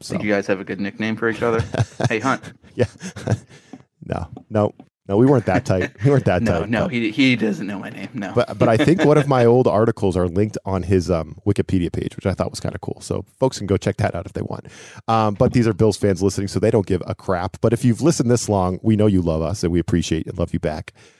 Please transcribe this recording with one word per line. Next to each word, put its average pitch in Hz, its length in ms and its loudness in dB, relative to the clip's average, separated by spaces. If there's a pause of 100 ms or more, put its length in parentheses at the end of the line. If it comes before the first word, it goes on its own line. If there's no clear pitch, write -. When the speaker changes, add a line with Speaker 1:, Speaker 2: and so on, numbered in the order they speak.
Speaker 1:
Think 95 220 -8
Speaker 2:
so. - 40 -6
Speaker 1:
you 104 60 0
guys 101 140 -2
have 95 140 -2
a 98 40 -10
good 98 160 -8
nickname 107 360 -6
for 113 120 -2
each 110 140 -4
other? 113 200 0 (220)
Speaker 2:
<laughs> - 240 -6
Speaker 1:
Hey, 113 120 -2
Hunt. 127 220 -2 (320)
Speaker 2:
Yeah. 113 120 -2 (400)
<laughs> - 80 0 (760)
No, - 160 -6 (220)
no, 107 260 0 (320)
no, 101 120 0
we 123 80 6
weren't 135 200 4
that 92 200 0
tight. 92 240 0 (120)
We 139 80 4
weren't 139 140 2
that 90 180 2
Speaker 1:
<laughs> - 0 -
No, 92 180 0
Speaker 2:
tight. 101 100 -4
Speaker 1:
no, 107 180 0
he, 117 220 -2
he 131 260 2
doesn't 107 300 -2
know 98 120 -8
my 107 120 -12
name, 101 240 -14
no. 101 200 -8
Speaker 2:
But, 117 240 -2
but 117 120 4
I 113 80 4
think 156 260 4
one 151 140 6
of 143 100 0
Speaker 1:
<laughs> - 0 -
Speaker 2:
my 127 160 4
old 120 220 6
articles 101 500 2
are 90 120 2
linked 101 360 0
on 95 200 -2
his, 90 260 2
um, 78 260 -2 (100)
Wikipedia 92 460 0
page, - 240 -6
which - 80 -10
I 98 80 0
thought - 180 -2
was - 100 -12
kinda - 180 -8
cool. - 240 -10
So 95 240 -6 (120)
folks 131 200 0
can 104 80 -8
go 95 100 2
check 98 220 -2
that 98 160 0
out 87 100 -8
if - 80 -18
they - 80 -8
want. - 260 -10 (420)
Um, 110 260 2
but 123 180 2
these 120 160 4
are 110 60 2
Bills 107 240 2
fans 95 240 0
listening, 98 260 0
so - 100 -4
they 107 120 2
don't 110 160 2
give 92 200 -2
a 95 80 -4
crap. 92 460 -6
But 113 140 2
if 117 100 0
you've 117 160 2
listened 147 300 2
this 123 180 0
long, 92 340 2
we 110 140 2
know 104 100 4
you 95 140 4
love 82 220 0
us, 82 200 -6
and 85 100 0
we 87 80 2
appreciate 82 460 -2
and - 120 -12
love 85 160 -4
you - 60 -4
back. 78 340 -6 (260)